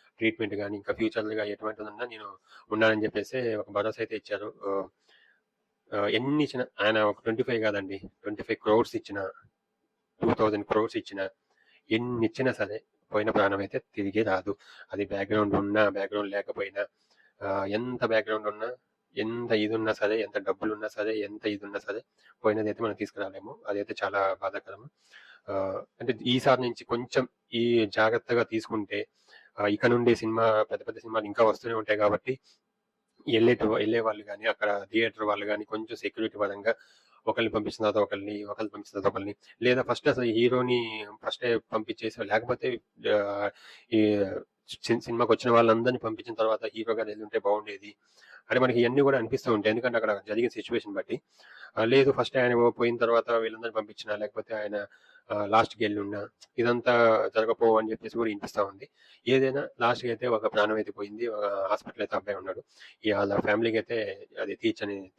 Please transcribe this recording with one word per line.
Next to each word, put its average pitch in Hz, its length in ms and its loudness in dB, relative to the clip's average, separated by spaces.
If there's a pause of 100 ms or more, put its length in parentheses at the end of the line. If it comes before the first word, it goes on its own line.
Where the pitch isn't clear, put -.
(180)
ట్రీట్మెంట్ 110 360 -2
గాని, 101 220 -6
ఇంకా 101 180 -6
ఫ్యూచర్‌గా 110 500 -2
ఎటువంటిది 107 460 -8
ఉన్నా 107 160 -10
నేను 104 320 -14 (340)
ఉన్నానని 107 320 4
చెప్పేసి 113 520 -2
ఒక 104 140 -6
భరోసా 104 300 -2
అయితే 110 160 -6
ఇచ్చారు. 104 380 -8 (120)
ఆ, 98 220 -2 (1080)
ఆ, 101 140 0
ఎన్ని 135 360 2
ఇచ్చినా 127 220 -2 (160)
ఆయన 107 180 4
ఒక 104 240 0
ట్వంటీ 113 200 0
ఫైవ్ 113 200 -2
కాదండి, 98 340 -2
ట్వంటీ - 460 -10
ఫైవ్ - 200 -4
క్రోర్స్ 110 320 4
ఇచ్చినా, 98 340 -6 (920)
టూ 117 120 4
థౌజండ్ 107 320 2
క్రోర్స్ 113 320 0
ఇచ్చినా, 98 320 -6 (600)
ఎన్ని 117 340 0
ఇచ్చినా 127 260 0
సరే - 300 -4 (320)
పోయిన 107 160 2
ప్రాణం 101 300 2
అయితే 98 200 -4
తిరిగి 101 440 -2
రాదు. 95 320 -2 (380)
అది 101 120 -2
బ్యాక్‌గ్రౌండ్ 101 500 0
ఉన్నా, 101 340 2
బ్యాక్‌గ్రౌండ్ 98 420 -4
లేకపోయినా, 101 540 -6 (640)
ఆ, 98 180 -2
ఎంత 117 400 -4
బ్యాక్‌గ్రౌండ్ 107 420 0
ఉన్నా, 107 240 -6 (460)
ఎంత 117 340 -4
ఇది 107 240 2
ఉన్నా 110 180 0
సరే, 107 280 0
ఎంత 101 160 -4
డబ్బులు 107 360 -4
ఉన్నా 107 140 -8
సరే, 107 300 -4
ఎంత 104 280 -6
ఇది 104 200 -4
ఉన్నా 101 140 -8
సరే, 104 240 -8 (420)
పోయినది 107 220 2
అయితే 107 160 -4
మనం 107 100 0
తీసుకురాలేము. 104 720 -8
అదైతే - 360 -4
చాలా 98 380 0
బాధాకరం. 101 480 -8 (600)
ఆ, 95 340 -4 (180)
అంటే 120 240 -2
ఈసారి 127 360 4
నుంచి 120 220 -4
కొంచెం 123 440 0 (260)
ఈ 117 320 4
జాగ్రత్తగా 113 580 2
తీసుకుంటే, 107 640 -4 (520)
ఆ, 104 80 2
ఇక 104 180 2
నుండి 120 300 6
సినిమా, 110 480 2
పెద్ద - 240 -6
పెద్ద 113 120 -10
సినిమాలు 110 260 -4
ఇంకా 104 180 2
వస్తూనే 113 300 2
ఉంటాయి 107 260 -2
కాబట్టి 104 400 0 (880)
వెళ్ళేటి-, 113 400 4
వెళ్ళే 110 320 2
వాళ్ళు 107 240 -2
కానీ, 104 220 -10
అక్కడ 101 460 -2
థియేటర్ 110 320 0
వాళ్ళు 101 220 -2
కానీ 104 180 -2
కొంచెం 110 320 -8
సెక్యూరిటీ 104 420 -6
పరంగా 101 360 -2 (540)
ఒకరిని 113 220 0
పంపించిన 107 360 -2
తర్వాత 104 120 2
ఒకరిని, 104 460 -2
ఒకరిని 104 260 -6
పంపించిన 101 320 -10
తర్వాత 98 120 2
ఒకరిని, 104 220 -6 (260)
లేదా 127 200 4
ఫస్ట్ 120 280 -2
అసలు 123 140 2
హీరోని 117 800 2 (220)
ఫస్టే 120 300 -2
పంపించేసి, 110 640 -6
లేకపోతే, 113 580 -2 (280)
ఆ, 101 400 0 (440)
ఈ 107 220 6 (540)
సి-, - 300 -2
సినిమాకి 117 320 0
వచ్చిన 117 200 2
వాళ్ళందరినీ 117 480 6
పంపించిన 110 340 -6
తర్వాత 110 320 0
హీరో 107 280 -4
గారు 107 140 -4
వెళ్ళి 107 160 -10
ఉంటే 107 160 -2
బాగుండేది 101 560 -4 (560)
అని 127 80 4
మనకి 123 220 4
ఇవన్నీ 127 200 4
కూడా 135 160 6
అనిపిస్తూ 120 360 0
ఉంటాయి. 104 180 2
ఎందుకంటే 117 260 0
అక్కడ 107 300 -2
జరిగిన 110 200 0
సిచ్యువేషన్ 110 460 -4
బట్టి. - 280 -6 (560)
ఆ, 113 60 2
లేదు 135 280 6
ఫస్ట్ 131 260 0
ఆయన 123 160 4
పో-, 120 160 6
పోయిన 120 280 0
తర్వాత 117 340 2
వీళ్ళందరినీ 113 440 -2
పంపించినా, 107 400 -6
లేకపోతే 104 400 -6
ఆయన, 104 320 -4 (440)
ఆ, 104 140 0
లాస్ట్కి 110 380 2
వెళ్ళి 104 180 0
ఉన్నా, 101 260 -6 (300)
ఇదంతా 120 360 4 (420)
జరగపో 113 420 4
అని 110 140 0
చెప్పేసి 110 260 -8
కూడా 113 100 0
వినిపిస్తా 104 360 -4
ఉంది. 98 260 -10 (380)
ఏదైనా 131 400 2 (140)
లాస్ట్కి 120 280 0
అయితే 117 180 -4
ఒక 110 260 0
ప్రాణం 107 220 2
అయితే 104 160 -4
పోయింది, 104 360 -8
ఒక 107 180 -4 (240)
హాస్పిటల్ - 320 -4
అయితే 104 140 -4
అబ్బాయి 98 220 -4
ఉన్నాడు. 92 260 -10 (420)
ఈ 107 60 2
వాళ్ళ 101 280 0
ఫ్యామిలీకి 110 380 2
అయితే 104 500 -4 (140)
అది 98 140 -6
తీర్చని, 101 640 -4